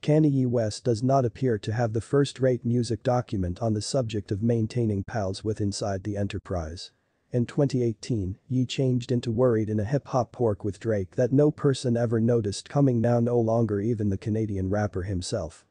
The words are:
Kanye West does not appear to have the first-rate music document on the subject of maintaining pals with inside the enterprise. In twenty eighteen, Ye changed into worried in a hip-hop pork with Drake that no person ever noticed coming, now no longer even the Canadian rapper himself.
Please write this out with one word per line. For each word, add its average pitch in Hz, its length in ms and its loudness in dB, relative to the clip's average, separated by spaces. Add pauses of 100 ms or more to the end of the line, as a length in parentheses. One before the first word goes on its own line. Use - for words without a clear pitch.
Kanye 147 440 4
West 117 380 -2
does 113 180 0
not 131 220 4
appear 120 320 0
to 107 160 -4
have 113 220 -2
the 110 80 -2
first-rate 131 640 0
music 117 360 0
document 104 600 -2
on 113 100 0
the 104 80 0
subject 110 500 -4
of 101 120 -2
maintaining 113 600 0
pals 101 400 -6
with 107 200 -4
inside 98 420 -4
the 104 140 -6
enterprise. 92 720 -6 (400)
In 123 140 0
twenty 135 380 0
eighteen, 107 560 -2 (100)
Ye 127 160 0
changed 127 480 0
into 120 180 -2
worried 110 380 2
in 107 100 0
a 104 60 0
hip-hop 127 480 -2
pork 110 320 -2
with 104 160 -4
Drake 104 360 -2
that 123 140 2
no 147 200 6
person 131 440 0
ever 117 260 0
noticed 113 500 0
coming, 131 320 4
now 120 180 4
no 120 180 2
longer 110 440 2
even 110 260 0
the 95 80 0
Canadian 101 540 -2
rapper 104 320 -2
himself. 92 680 -6